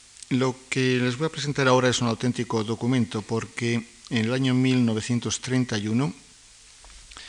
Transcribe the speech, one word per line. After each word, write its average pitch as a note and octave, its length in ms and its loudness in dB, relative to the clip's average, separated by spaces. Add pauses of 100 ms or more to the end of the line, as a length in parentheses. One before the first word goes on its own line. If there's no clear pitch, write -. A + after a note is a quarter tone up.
(280)
Lo C3 260 2 (140)
que B2+ 300 0
les B2 200 0
voy D#3 100 -2
a - 40 -4
presentar C3+ 380 0
ahora B2+ 180 6
es A#2+ 140 2
un A#2+ 80 2
auténtico A2+ 560 -2
documento, A#2 560 0
porque A2+ 680 -4 (220)
en C3+ 80 -2
el A2 160 0
año C3 200 2
mil B2+ 320 4
novecientos A2 540 -2
treinta B2 380 -2
y G#2 100 -4
uno B2+ 260 0 (1160)